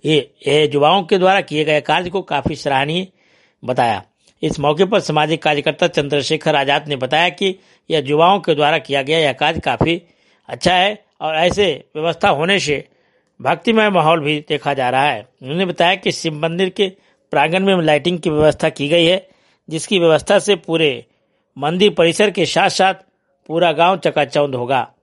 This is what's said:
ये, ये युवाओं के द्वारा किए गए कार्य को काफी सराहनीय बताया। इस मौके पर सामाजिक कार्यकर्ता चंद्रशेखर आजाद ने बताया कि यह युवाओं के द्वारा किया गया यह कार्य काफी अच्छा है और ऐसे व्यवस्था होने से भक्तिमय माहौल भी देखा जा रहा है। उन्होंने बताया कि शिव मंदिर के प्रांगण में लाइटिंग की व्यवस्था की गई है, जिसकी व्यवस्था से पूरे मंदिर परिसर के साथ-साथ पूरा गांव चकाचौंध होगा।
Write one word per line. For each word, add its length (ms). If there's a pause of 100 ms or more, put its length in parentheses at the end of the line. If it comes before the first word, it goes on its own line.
ये, 300 (120)
ये 280
युवाओं 280
के 160
द्वारा 220
किए 240
गए 160
कार्य 300
को 120
काफी 340
सराहनीय 500 (580)
बताया। 380 (400)
इस 180
मौके 240
पर 160
सामाजिक 420
कार्यकर्ता 440
चंद्रशेखर 720
आजाद 320
ने 80
बताया 320
कि 300 (320)
यह 160
युवाओं 340
के 140
द्वारा 240
किया 240
गया 160
यह 140
कार्य 280
काफी 420 (460)
अच्छा 260
है 300 (160)
और 140
ऐसे 500 (100)
व्यवस्था 340
होने 300
से 300 (540)
भक्तिमय 480
माहौल 300
भी 280
देखा 260
जा 160
रहा 200
है। 180 (140)
उन्होंने 240
बताया 280
कि 180
शिव 220
मंदिर 340
के 200 (420)
प्रांगण 340
में 180
लाइटिंग 360
की 120
व्यवस्था 380
की 200
गई 180
है, 220 (420)
जिसकी 280
व्यवस्था 400
से 180
पूरे 500 (520)
मंदिर 320
परिसर 400
के 160
साथ-साथ 480 (520)
पूरा 260
गांव 240
चकाचौंध 580
होगा। 380 (100)